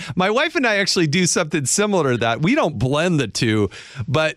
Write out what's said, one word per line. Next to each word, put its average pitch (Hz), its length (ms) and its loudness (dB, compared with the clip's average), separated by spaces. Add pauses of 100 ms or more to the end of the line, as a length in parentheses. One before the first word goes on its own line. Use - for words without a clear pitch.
(140)
My 185 160 2
wife 294 240 0
and 311 100 0
I 220 120 2
actually 190 320 0
do 175 180 2
something 156 400 -2
similar 190 460 2
to - 60 0
that. 113 240 0
We 196 120 2
don't 202 240 0
blend 147 400 0
the 127 80 0
two, 107 420 0 (380)
but 156 300 0